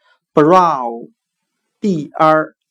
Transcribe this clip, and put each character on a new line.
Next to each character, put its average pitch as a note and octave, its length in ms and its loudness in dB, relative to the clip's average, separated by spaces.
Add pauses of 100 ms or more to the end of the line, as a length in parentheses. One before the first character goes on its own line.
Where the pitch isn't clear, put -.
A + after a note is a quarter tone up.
(320)
brow，B D3+ 1800 -2
R D#3 400 0 (160)